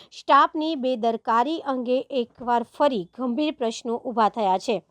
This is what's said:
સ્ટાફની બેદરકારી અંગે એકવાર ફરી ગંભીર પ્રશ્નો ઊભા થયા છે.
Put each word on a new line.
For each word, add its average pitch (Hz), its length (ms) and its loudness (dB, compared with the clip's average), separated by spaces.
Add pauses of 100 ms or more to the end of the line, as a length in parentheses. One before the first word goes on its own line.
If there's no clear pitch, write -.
(200)
સ્ટાફની 311 560 4
બેદરકારી 240 840 0
અંગે 254 500 -2
એકવાર 240 540 -2
ફરી 262 460 0 (100)
ગંભીર 262 340 -2
પ્રશ્નો 233 440 -6
ઊભા 220 320 0
થયા 196 280 0
છે. 190 340 -2